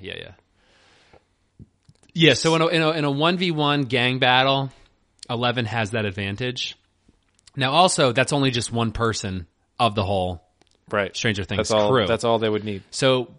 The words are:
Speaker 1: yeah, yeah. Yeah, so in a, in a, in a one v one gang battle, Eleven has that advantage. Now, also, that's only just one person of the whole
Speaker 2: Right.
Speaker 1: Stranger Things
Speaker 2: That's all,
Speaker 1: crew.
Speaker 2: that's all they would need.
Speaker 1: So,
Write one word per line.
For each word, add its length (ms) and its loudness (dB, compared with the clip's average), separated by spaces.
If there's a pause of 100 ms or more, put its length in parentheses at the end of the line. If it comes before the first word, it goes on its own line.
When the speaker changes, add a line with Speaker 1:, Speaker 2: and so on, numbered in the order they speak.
Speaker 1:
yeah, 160 -12
yeah. 120 -16 (1800)
Yeah, 200 6
so 200 2
in 80 2
a, 40 0
in 160 0
a, 80 2
in 140 -2
a 60 0
one 280 0
v 120 -2
one 320 0
gang 360 -2
battle, 520 2 (600)
Eleven 340 -2
has 280 -4
that 120 -2
advantage. 720 -8 (800)
Now, 160 0
also, 400 6
that's 200 2
only 180 2
just 220 -4
one 200 0
person 540 -4 (320)
of 160 0
the 100 -2
whole 380 -4 (480)
Speaker 2:
Right. 260 -2
Speaker 1:
Stranger 280 -2
Things 240 -4
Speaker 2:
That's 20 -2
all, 200 4
Speaker 1:
crew. 160 2
Speaker 2:
that's 180 -2
all 140 2
they 120 0
would 140 -4
need. 260 -10
Speaker 1:
So, 480 0